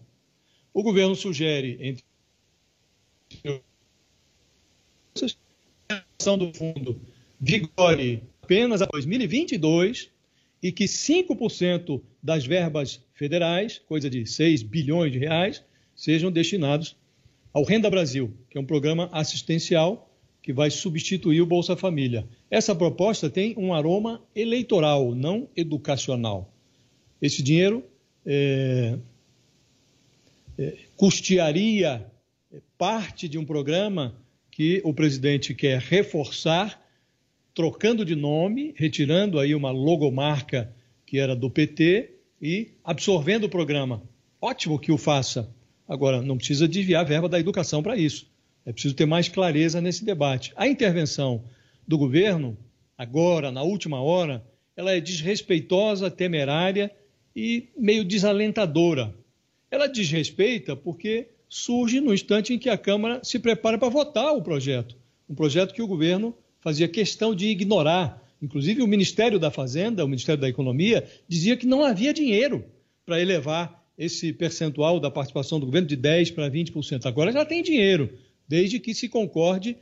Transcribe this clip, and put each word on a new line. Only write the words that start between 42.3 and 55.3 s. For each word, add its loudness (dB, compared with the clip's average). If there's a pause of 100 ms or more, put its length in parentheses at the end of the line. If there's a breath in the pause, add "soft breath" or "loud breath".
e -4 (120)
absorvendo 0
o -2
programa. -2 (380)
Ótimo -2
que 0
o 6
faça. 0 (340)
Agora, 0
não -4
precisa 2
desviar 2
a -2
verba 0
da 2
educação -2
para -4
isso. -2 (340)
É -10
preciso -4
ter 2
mais 2
clareza 2
nesse -4
debate. -2
A 0
intervenção 0 (420 soft breath)
do 2
governo, 2 (400)
agora, 0
na -6
última -4
hora, 0 (300 soft breath)
ela -2
é 0
desrespeitosa, 0